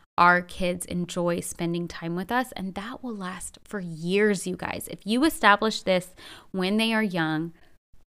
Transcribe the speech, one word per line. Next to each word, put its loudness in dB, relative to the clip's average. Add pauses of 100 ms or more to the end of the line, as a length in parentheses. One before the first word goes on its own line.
(180)
our 8
kids -4
enjoy -2
spending -4
time -8
with -6
us. 0
And -8
that -10
will -8
last -10
for -8
years, 0
you -4
guys. -8
If -12
you 4
establish 4
this 0 (380)
when 0
they 2
are 2
young, 0 (600)